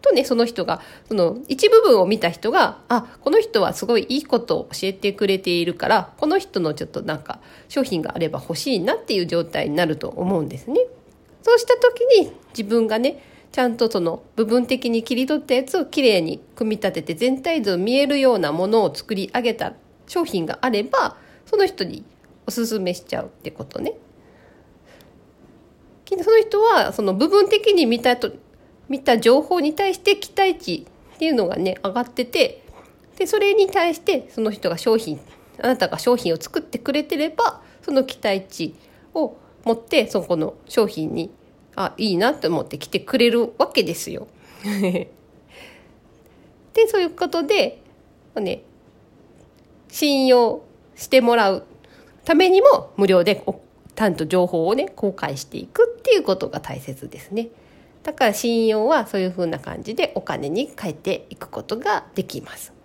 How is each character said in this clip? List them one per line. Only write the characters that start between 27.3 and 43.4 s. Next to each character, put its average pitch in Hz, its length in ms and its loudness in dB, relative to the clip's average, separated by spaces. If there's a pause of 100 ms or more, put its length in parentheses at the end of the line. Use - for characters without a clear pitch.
的 427 240 2
に 339 120 4
見 233 140 0
た 247 160 2
と、 247 160 -6 (580)
見 269 120 -6
た 240 160 4
情 240 240 6
報 359 180 0
に 302 140 0
対 392 220 0
し - 20 -14
て 403 180 2
期 - 160 -16
待 381 240 2
値 - 300 -10 (300)
っ - 20 -20
て 320 80 -2
い 320 40 0
う 311 40 2
の 208 140 2
が - 100 -4
ね、 196 260 -2
上 196 80 -4
が 240 100 -2
っ 240 80 -6
て - 160 -4
て、 - 380 0 (540)
で、 381 80 0
そ 427 140 0
れ 403 140 4
に 403 140 4
対 349 280 0
し 330 60 -16
て - 280 -2
そ - 100 -10
の 220 120 0
人 196 180 -4
が 170 80 -4
商 220 200 0
品、 156 220 -6 (420)
あ 233 60 0
な 254 100 2
た 185 100 0
が - 120 -6
商 247 160 2
品 180 180 -2
を 160 40 -2
作 - 220 -6
っ - 20 -8
て - 160 -12
く - 160 -6
れ 302 100 -2
て 302 140 -6
れ 302 120 -2
ば、 415 320 -2 (200)
そ - 100 -8
の 269 120 2
期 - 180 -8
待 196 200 -2
値 - 340 -10 (380)
を 311 220 -4 (300)
持 226 80 2
っ 226 40 0
て、 254 300 0
そ 196 140 -2
こ 170 160 -2
の 156 160 -4 (140)
商 214 200 2
品 156 260 -8
に、 165 180 -6 (440)
あ、 190 220 -4
い 214 160 -2
い 170 40 0
な 233 160 2
と - 140 -4
思 160 140 -2
っ - 40 -6
て 147 120 -14
来 - 100 -14
て - 140 -4
く - 160 -4
れ 233 120 6
る 233 280 0